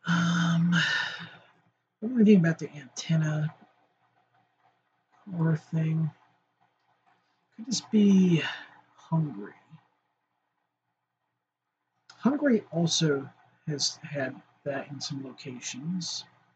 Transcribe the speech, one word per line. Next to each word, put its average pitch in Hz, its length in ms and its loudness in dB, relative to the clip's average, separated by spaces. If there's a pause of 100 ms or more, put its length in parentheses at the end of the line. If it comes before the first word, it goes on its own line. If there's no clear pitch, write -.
Um, 170 640 2
I 165 80 4 (1160)
don't 226 120 -6
know 254 40 -2
anything 214 220 8
about 165 200 2
the 151 160 -12
antenna 156 800 -2 (1800)
or 160 180 2
thing. 160 540 -2 (1500)
Could 220 100 -14
this 240 140 -4
be 190 640 4 (540)
Hungary? 135 560 -4 (2750)
Hungary 269 540 2
also 156 560 0 (400)
has 143 340 -6
had 135 380 -8 (240)
that 139 260 -8
in 135 100 -12
some 135 240 -10
locations. 131 1000 -10 (320)